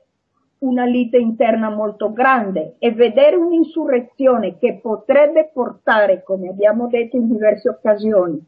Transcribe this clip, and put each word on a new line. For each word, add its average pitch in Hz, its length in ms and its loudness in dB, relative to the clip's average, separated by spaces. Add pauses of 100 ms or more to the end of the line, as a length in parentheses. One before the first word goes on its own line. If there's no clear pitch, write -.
(580)
una 247 280 -2
lite 247 320 0
interna 226 520 0
molto 208 420 -6
grande, 214 680 -2
e 240 100 0
vedere 233 460 2
un'insurrezione 269 1200 -2
che 202 240 -2
potrebbe 285 720 2
portare, 208 720 0
come 190 240 -6
abbiamo 214 400 0
detto 233 280 -4
in 233 120 0
diverse 214 400 0
occasioni 208 800 -2